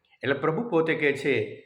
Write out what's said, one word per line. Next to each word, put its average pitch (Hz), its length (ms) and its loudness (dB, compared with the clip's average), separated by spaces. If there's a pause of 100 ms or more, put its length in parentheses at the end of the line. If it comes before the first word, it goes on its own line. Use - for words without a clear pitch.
(220)
એટલે 131 120 2
પ્રભુ 160 340 -2
પોતે 160 260 2
કહે 143 180 2
છે, 123 540 -2